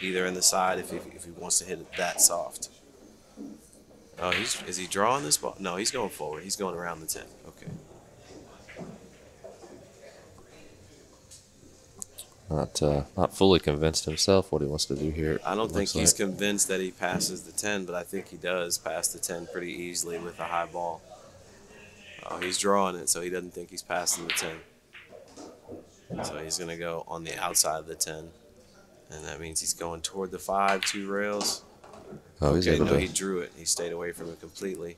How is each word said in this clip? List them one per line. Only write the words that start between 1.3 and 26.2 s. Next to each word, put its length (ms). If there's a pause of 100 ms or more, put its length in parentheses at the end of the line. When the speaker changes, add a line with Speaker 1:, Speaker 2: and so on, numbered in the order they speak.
Speaker 1:
wants 260
to 60
hit 160
it 160
that 240
soft. 480 (1500)
Oh, 80
he's, 320
is 140
he 100
drawing 380
this 120
ball? 220
No, 180
he's 140
going 200
forward. 340
He's 120
going 200
around 240
the 60
ten. 180 (240)
Okay. 180 (4000)
Speaker 2:
Not, 340
uh, 200 (140)
not 200
fully 240
convinced 460
himself 460
what 100
he 60
wants 180
to 100
do 140
here, 360
Speaker 1:
I 80
don't 140
think 100
Speaker 2:
looks 140
Speaker 1:
he's 280
Speaker 2:
like. 80
Speaker 1:
convinced 400
that 120
he 100
passes 520
the 100
ten, 320
but 100
I 80
think 260
he 80
does 400
pass 320
the 120
ten 260
pretty 260
easily 460
with 220
a 40
high 220
ball. 340 (1300)
Oh, 100
he's 200
drawing 380
it, 120
so 120
he 100
doesn't 240
think 160
he's 120
passing 440
the 60
ten. 240 (1700)